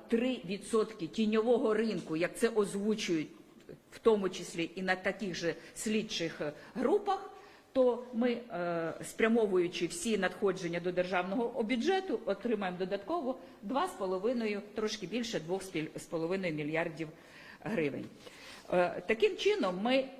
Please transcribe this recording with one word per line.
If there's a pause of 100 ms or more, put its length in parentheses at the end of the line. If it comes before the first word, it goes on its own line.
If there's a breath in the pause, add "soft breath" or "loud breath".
три
відсотки
тіньового
ринку,
як
це
озвучують (640)
в
тому
числі
і
на
таких
же (200 loud breath)
слідчих,
е, (220 loud breath)
групах, (400 loud breath)
то (100)
ми,
е, (100)
спрямовуючи
всі
надходження
до
державного
бюджету,
отримаємо
додатково (240 loud breath)
два
з
половиною, (140)
трошки
більше
двох (320)
з
половиною
мільярдів (560 loud breath)
гривень. (680 loud breath)
Е,
таким
чином
ми, (140)